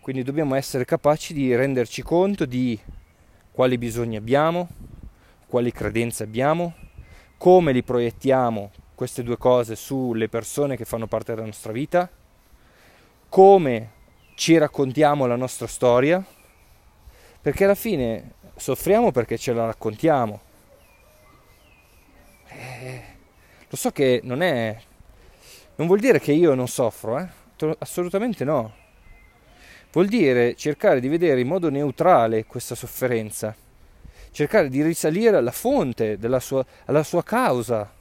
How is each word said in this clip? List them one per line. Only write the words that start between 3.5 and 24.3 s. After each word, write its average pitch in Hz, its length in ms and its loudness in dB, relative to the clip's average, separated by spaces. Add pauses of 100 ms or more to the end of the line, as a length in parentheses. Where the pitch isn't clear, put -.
quali 127 260 2
bisogni 117 380 -4
abbiamo, 151 540 0 (800)
quali 120 240 0
credenze 113 500 -4
abbiamo, 147 540 -2 (600)
come 175 360 6
li 123 100 2
proiettiamo 120 880 0 (240)
queste 127 300 -8
due 120 120 -4
cose 120 380 2
sulle 117 540 -4
persone 131 480 -4
che 113 80 -10
fanno 113 240 -8
parte 113 260 -6
della 110 120 -10
nostra 110 260 -12
vita, 165 360 -2 (1200)
come 165 640 6 (460)
ci 165 200 4
raccontiamo 143 680 2
la 120 80 0
nostra 123 320 -6
storia, 135 580 2 (1160)
perché 147 240 0
alla 196 100 6
fine 127 600 -4 (200)
soffriamo 196 560 0
perché 117 260 -2
ce 123 180 -4
la 113 120 -2
raccontiamo. 113 720 -2 (2000)
Eh, 127 560 -16 (680)
lo - 80 -12
so - 140 -2
che 127 320 2
non 127 180 -6